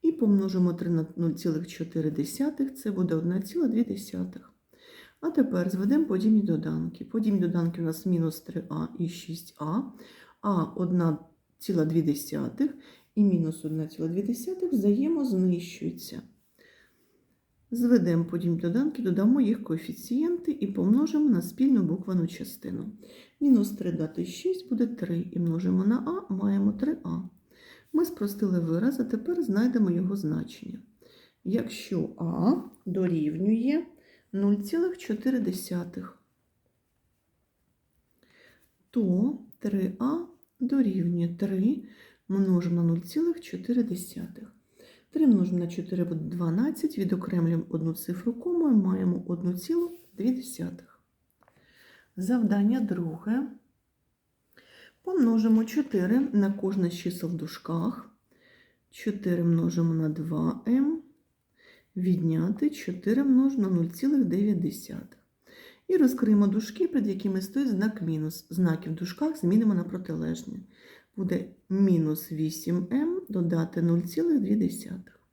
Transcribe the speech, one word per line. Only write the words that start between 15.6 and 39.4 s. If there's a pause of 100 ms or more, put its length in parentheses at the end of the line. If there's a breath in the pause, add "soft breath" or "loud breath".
Зведемо
подібні
доданки,
додамо
їх
коефіцієнти
і
помножимо
на
спільну
буквену
частину. (480 loud breath)
Мінус
три
додати
шість
буде
три.
І
множимо
на
а,
маємо
три
а. (760 loud breath)
Ми
спростили
вираз,
а
тепер
знайдемо
його
значення. (680 soft breath)
Якщо
а (320)
дорівнює (460 soft breath)
нуль
цілих
чотири
десятих, (2750 soft breath)
то (200)